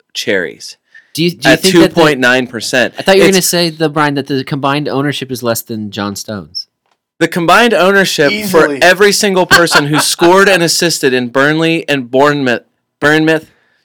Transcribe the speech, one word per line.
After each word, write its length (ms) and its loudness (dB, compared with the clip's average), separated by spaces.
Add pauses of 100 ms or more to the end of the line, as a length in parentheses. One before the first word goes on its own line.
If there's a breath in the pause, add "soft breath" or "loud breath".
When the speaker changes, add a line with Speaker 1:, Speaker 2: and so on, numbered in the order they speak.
(140)
Speaker 1:
cherries 600 -6 (380 soft breath)
Speaker 2:
Do 100 -4
you, 60 0
do 180 -4
you 60 4
Speaker 1:
at 60 -4
Speaker 2:
think 140 0
that 80 6
the, 60 4
Speaker 1:
two 60 -6
point 260 2
nine 280 2
percent. 500 -2
Speaker 2:
I 40 -10
thought 140 2
you 60 4
were 60 4
gonna 100 2
Speaker 1:
It's 80 -2
Speaker 2:
say, 240 -2
the 180 -4
Brian, 260 0
that 120 -4
the 180 -4
combined 440 -4
ownership 420 -4
is 120 -8
less 200 -2
than 300 -10
John 240 -6
Stone's. 500 -14 (520)
Speaker 1:
The 100 0
combined 440 2
ownership 600 2
Speaker 3:
Easily. 480 0
Speaker 1:
for 40 0
every 280 4
single 340 0
person 400 2
who 140 -2
Speaker 3:
<laughs> 0 -
Speaker 1:
scored 480 4
and 140 2
assisted 520 0
in 140 -2
Burnley 600 -2
and 220 -4
Bournemouth, 540 0 (340)
Bournemouth, 500 0 (360)